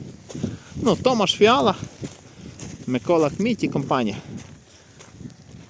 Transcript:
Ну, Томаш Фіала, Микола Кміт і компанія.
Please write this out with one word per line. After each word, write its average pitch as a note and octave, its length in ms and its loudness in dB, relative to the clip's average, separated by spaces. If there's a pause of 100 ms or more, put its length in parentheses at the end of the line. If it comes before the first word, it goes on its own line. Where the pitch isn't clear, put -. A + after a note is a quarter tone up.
(760)
Ну, A3 200 2
Томаш A#3 380 2
Фіала, A#3 420 6 (1120)
Микола D3 420 2
Кміт G3+ 340 -2
і D3+ 40 2
компанія. D3 500 -2 (1500)